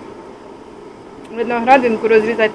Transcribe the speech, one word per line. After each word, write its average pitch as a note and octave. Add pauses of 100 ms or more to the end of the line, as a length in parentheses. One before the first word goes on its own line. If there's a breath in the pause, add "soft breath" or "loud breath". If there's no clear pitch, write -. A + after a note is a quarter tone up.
(1400)
виноградинку A#3
розрізати A3